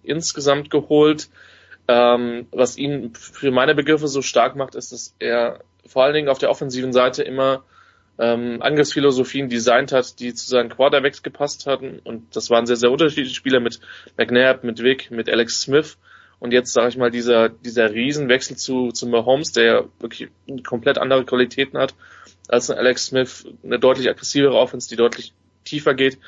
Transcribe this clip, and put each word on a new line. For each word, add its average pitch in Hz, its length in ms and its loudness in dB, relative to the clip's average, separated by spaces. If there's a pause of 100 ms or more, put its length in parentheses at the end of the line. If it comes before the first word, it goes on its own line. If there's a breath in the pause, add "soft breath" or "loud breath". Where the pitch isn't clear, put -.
insgesamt 143 680 -2
geholt. 151 580 2 (600 loud breath)
Ähm, 120 640 2
was 123 260 0
ihn 139 380 -6
für - 380 -6
meine 135 240 2
Begriffe 147 320 0
so 135 140 -4
stark 127 340 0
macht, 135 180 -8
ist, 123 180 -14
dass - 280 -16
er 117 400 -2 (260)
vor 131 160 0
allen 143 120 4
Dingen 151 140 0
auf 175 100 0
der 143 120 0
offensiven 127 420 -4
Seite 127 300 2
immer, 135 400 -2 (560 soft breath)
ähm, 117 440 -2
Angriffsphilosophien 139 840 0
designt 120 440 2
hat, 127 280 -2
die 123 140 -8
zu - 140 -12
seinen 120 220 0
Quarterbacks 143 520 0
gepasst - 440 -8
hatten. 131 360 -6
Und 113 320 -16
das - 160 -6
waren 117 160 2
sehr, 120 100 2
sehr 120 140 4
unterschiedliche 143 460 0
Spieler 131 240 0
mit 117 180 -6 (380 loud breath)
McNabb, 123 480 2
mit 113 180 -8
Vick, 131 280 0
mit 113 180 -6
Alex 117 320 0
Smith. 151 380 0 (400 soft breath)
Und 120 140 -6
jetzt, 123 200 2
sag 120 160 2
ich 120 80 -4
mal, 123 140 0
dieser, 117 400 2
dieser 113 420 -2
Riesenwechsel 131 640 -2
zu, 127 340 -4
zu 120 160 -8
Mahomes, 120 460 0
der 117 120 2
ja 113 200 4 (160)
wirklich - 280 -12 (360)
komplett 127 340 -2
andere 131 260 0
Qualitäten 127 540 -2
hat 135 160 -2 (540 loud breath)
als 120 220 0
ein - 80 -4
Alex 123 280 0
Smith, 131 400 -4 (180)
eine 120 140 -4
deutlich 127 300 4
aggressivere 139 460 2
Offense, 123 340 0
die 113 80 -12
deutlich 117 360 0 (320)
tiefer 147 300 -2
geht. 135 340 0